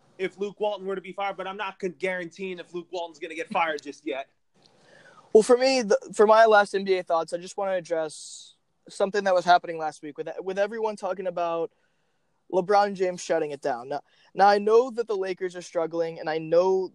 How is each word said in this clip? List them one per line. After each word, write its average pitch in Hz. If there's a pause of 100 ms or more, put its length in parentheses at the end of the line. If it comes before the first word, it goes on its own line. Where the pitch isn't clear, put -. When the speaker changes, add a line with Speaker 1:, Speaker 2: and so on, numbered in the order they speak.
(180)
Speaker 1:
if 185
Luke 202
Walton 202
were 196
to 190
be 185
fired, 196
but 185
I'm 190
not 196
con-, 180
guaranteeing 185
if 165
Luke 170
Walton's 170
gonna 160
get 160
fired 165
just 143
yet. 139 (1080)
Speaker 2:
Well, 220
for 240
me, 262
the, 208 (160)
for 208
my 220
last 208
N 196
B 190
A 180
thoughts, 165
I 175
just 180
wanna 196
address 160 (340)
something 196
that 190
was 175
happening 175
last 156
week 151
with, 160 (140)
with 190
everyone 214
talking 190
about 170 (800)
LeBron 202
James 180
shutting 160
it 139
down. 131
Now, 143 (340)
now, 190
I 202
know 226
that 226
the 214
Lakers 185
are 175
struggling, 165
and 160
I 160
know 180